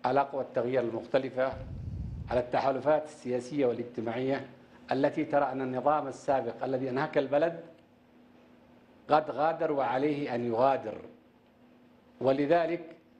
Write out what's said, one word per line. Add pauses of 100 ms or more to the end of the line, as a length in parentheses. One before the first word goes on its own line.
على
قوى
التغيير
المختلفة، (760)
على
التحالفات
السياسية
والاجتماعية (420)
التي
ترى
أن
النظام
السابق
الذي
أنهك
البلد (1400)
قد
غادر
وعليه
أن
يغادر، (1200)
ولذلك (240)